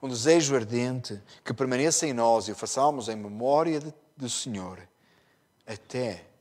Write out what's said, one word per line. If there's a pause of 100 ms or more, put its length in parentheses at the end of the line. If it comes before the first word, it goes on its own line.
um
desejo
ardente (220)
que
permaneça
em
nós
e
o
façamos
em
memória
de, (220)
do
Senhor (760)
até (160)